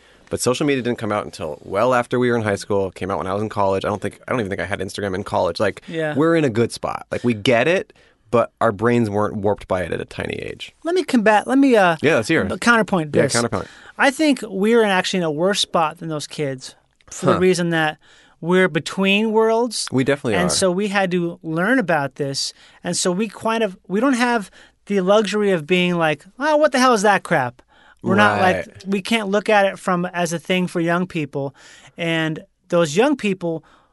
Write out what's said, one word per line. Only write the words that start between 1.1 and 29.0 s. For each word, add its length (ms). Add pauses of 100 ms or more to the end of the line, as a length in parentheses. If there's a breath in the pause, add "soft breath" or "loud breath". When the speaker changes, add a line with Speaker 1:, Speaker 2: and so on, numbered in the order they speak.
Speaker 1:
out 120
until 400
well 300
after 240
we 120
were 60
in 60
high 140
school. 320
It 80
came 160
out 60
when 100
I 60
was 100
in 40
college. 360
I 40
don't 140
think, 240
I 60
don't 80
even 100
think 100
I 60
had 140
Instagram 340
in 80
college. 380
Like, 260
Speaker 2:
Yeah. 300
Speaker 1:
we're 180
in 100
a 60
good 220
spot. 400
Like, 100
we 120
get 340
it, 240 (400 soft breath)
but 180 (100)
our 120
brains 360
weren't 280
warped 320
by 160
it 80
at 80
a 40
tiny 300
age. 380 (100)
Speaker 2:
Let 140
me 80
combat, 420
let 120
me, 180
uh, 260
Speaker 1:
Yeah, 140
let's 120
hear 140
it. 180
Speaker 2:
counterpoint 540
Speaker 1:
Yeah, 80
Speaker 2:
this. 120
Speaker 1:
counterpoint. 340 (280 loud breath)
Speaker 2:
I 140
think 320
we're 400
in, 80
actually 280
in 60
a 60
worse 300
spot 380
than 100
those 180
kids 480 (360)
for 160
the 80
Speaker 1:
Huh. 40
Speaker 2:
reason 320
that 280 (420 soft breath)
we're 280
between 640
worlds. 580
Speaker 1:
We 140
definitely 300
Speaker 2:
And 120
Speaker 1:
are. 40
Speaker 2:
so 200
we 180
had 220
to 320
learn 380
about 360
this. 360 (320 soft breath)
And 120
so 140
we 180
kind 360
of, 120 (120)
we 100
don't 140
have 380 (360 soft breath)
the 140
luxury 500
of 160
being 300
like, 280 (140)
"Oh, 180
what 160
the 60
hell 140
is 100
that 220
crap?" 360 (400 soft breath)
We're 140
not 260
like, 160
Speaker 1:
Right. 300
Speaker 2:
we 160